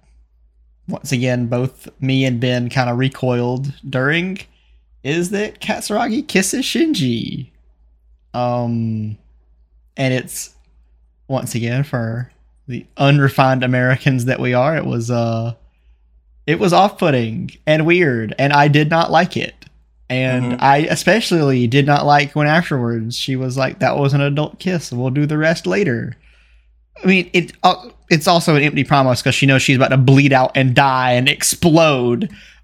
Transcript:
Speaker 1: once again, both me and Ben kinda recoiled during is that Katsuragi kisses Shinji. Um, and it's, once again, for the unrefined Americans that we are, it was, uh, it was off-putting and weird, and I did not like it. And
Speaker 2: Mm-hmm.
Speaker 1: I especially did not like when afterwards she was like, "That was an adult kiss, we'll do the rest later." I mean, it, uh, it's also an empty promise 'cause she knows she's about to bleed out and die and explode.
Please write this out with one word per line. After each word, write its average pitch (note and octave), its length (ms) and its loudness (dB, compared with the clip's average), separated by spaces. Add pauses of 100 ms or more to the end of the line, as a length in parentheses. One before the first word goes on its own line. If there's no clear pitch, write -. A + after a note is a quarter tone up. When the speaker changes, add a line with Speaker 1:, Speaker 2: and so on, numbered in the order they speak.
(880)
Speaker 1:
once - 240 -10
again, B2 340 -2
both B2 420 -6 (120)
me C3+ 240 0
and A#2+ 160 -2
Ben B2 280 -2
kinda B2 260 -2
recoiled B2+ 800 -2 (160)
during D#3+ 520 -4 (640)
is E3+ 260 -4
that G#3 300 -6
Katsuragi A3 680 -4
kisses F#3+ 380 -2
Shinji. D3+ 840 -4 (840)
Um, A#2 840 -4 (800)
and C3 160 -2
it's, - 420 -8 (720)
once B2 260 -6
again, A#2+ 300 -2
for A#2 480 -6 (340)
the B2 200 -12 (100)
unrefined C3+ 680 2
Americans B2+ 640 0
that C3 140 -2
we B2 120 -2
are, C#3 240 0
it - 80 -4
was, A#2+ 280 -4
uh, A#2 420 -2 (920)
it D#3 120 0
was F#3+ 140 2
off-putting B2+ 800 0 (140)
and D#3 200 2
weird, C#3 500 0
and C#3 160 0
I D3 140 4
did D3+ 240 4
not E3 220 0
like E3+ 240 2
it. - 180 -8 (540)
And B2+ 360 -2 (100)
Speaker 2:
Mm-hmm. - 100 -4
Speaker 1:
I C#3 120 6 (140)
especially D3+ 800 2
did C#3 180 2
not C#3+ 180 2
like C#3+ 300 2
when D3 140 0
afterwards A#2+ 680 -2
she C3 200 -6
was B2+ 200 -6
like, C3 220 -2
"That B2+ 180 0
was C#3 160 2
an C#3+ 80 2
adult C#3+ 380 -2
kiss, F#3 320 -4
we'll B2+ 200 -4
do C#3+ 140 0
the D3+ 140 -2
rest E3 300 0
later." B2 480 -2 (840)
I F#3+ 40 -6
mean, F#3 260 2
it, F3 200 -2 (100)
uh, - 280 0 (200)
it's D#3+ 160 2
also E3+ 300 4
an C#3 80 4
empty D3 180 0
promise C3 400 2
'cause C3 140 0
she C#3 100 2
knows C3+ 160 4
she's C3+ 140 2
about B2 140 2
to C3 60 2
bleed C3+ 360 6
out C3 240 4
and C3 180 2
die B2+ 380 2
and B2 160 2
explode. D3+ 1000 2 (360)